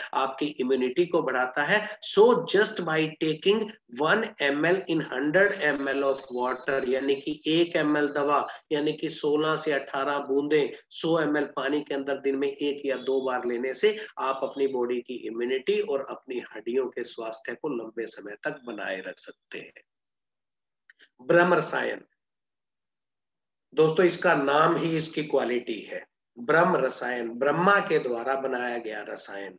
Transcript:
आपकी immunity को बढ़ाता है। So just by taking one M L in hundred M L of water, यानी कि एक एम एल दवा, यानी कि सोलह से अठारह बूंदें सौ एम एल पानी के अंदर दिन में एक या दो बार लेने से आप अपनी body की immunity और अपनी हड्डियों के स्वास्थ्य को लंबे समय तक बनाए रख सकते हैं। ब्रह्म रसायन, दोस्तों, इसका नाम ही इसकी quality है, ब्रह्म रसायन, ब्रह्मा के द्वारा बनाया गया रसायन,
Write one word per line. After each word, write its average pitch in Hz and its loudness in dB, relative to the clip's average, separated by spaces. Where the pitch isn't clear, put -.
आपकी 135 -2
immunity 131 0
को 170 0
बढ़ाता 127 -2
है। 208 0
So 220 6
just 208 4
by 160 0
taking 160 2
one 196 2
M 143 2
L 190 4
in 160 0
hundred 151 2
M 139 -4
L 139 0
of 139 2
water, 127 -2
यानी 139 2
कि 147 -8
एक 170 2
एम 151 2
एल 147 2
दवा, 143 0
यानी 151 0
कि 156 -6
सोलह 151 0
से 151 -2
अठारह 139 -2
बूंदें 139 2
सौ 165 0
एम 151 2
एल 143 2
पानी 143 -2
के 147 -6
अंदर 139 -2
दिन 135 0
में 139 0
एक 143 -4
या 131 0
दो 127 0
बार 127 -2
लेने 120 -2
से 214 2
आप 135 -2
अपनी 135 0
body 123 0
की 117 -10
immunity 127 -2
और 139 -2
अपनी 123 -2
हड्डियों 120 0
के 120 -6
स्वास्थ्य 113 -8
को 156 -4
लंबे 113 -6
समय 101 -12
तक 147 -6
बनाए 95 -6
रख 92 -12
सकते - -16
हैं। - -16
ब्रह्म 170 6
रसायन, 127 0
दोस्तों, 156 4
इसका 170 4
नाम 147 4
ही 165 0
इसकी 151 -4
quality 120 0
है, - -12
ब्रह्म 160 4
रसायन, 123 -2
ब्रह्मा 156 4
के 156 2
द्वारा 123 -2
बनाया 123 -4
गया 107 -8
रसायन, 98 -10